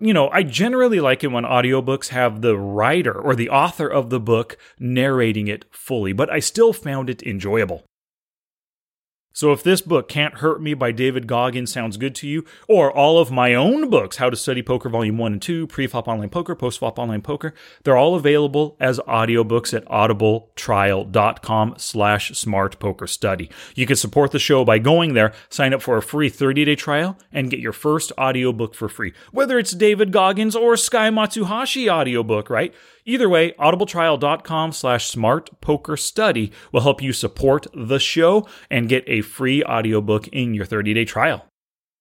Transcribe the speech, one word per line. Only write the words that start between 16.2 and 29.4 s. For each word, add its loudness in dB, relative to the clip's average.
Poker, -6
Post-Flop -6
Online -4
Poker, -8
they're 4
all 4
available 2
as 0
audiobooks 0
at -4
audibletrial 0
dot 0
com 0
slash -2
smart -2
poker -6
study. -4
You -2
can 2
support 0
the -2
show 2
by 6
going 2
there, 2
sign 0
up -2
for 0
a 0
free -2
thirty-day 0
trial, -2
and -4
get -6
your -6
first -2
audiobook -2
for -6
free. -10
Whether 0